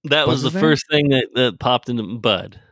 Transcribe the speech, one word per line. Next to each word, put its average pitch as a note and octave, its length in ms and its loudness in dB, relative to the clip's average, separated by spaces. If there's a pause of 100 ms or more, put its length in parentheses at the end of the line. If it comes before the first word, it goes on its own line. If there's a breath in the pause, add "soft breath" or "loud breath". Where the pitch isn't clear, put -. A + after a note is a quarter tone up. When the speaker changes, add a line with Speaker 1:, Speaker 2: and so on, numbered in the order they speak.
Speaker 1:
That D3 240 0
Speaker 2:
What's D#3+ 80 2
Speaker 1:
was C3 80 -4
the D#3 60 -2
Speaker 2:
his D#3+ 60 -4
name? F#3+ 60 -2
Speaker 1:
first D#3 300 2
thing D3 180 2
that, C3 240 2
that B2 260 0
popped B2 300 -2
into A#2+ 140 -4 (160)
Bud. G#2 400 -2 (120)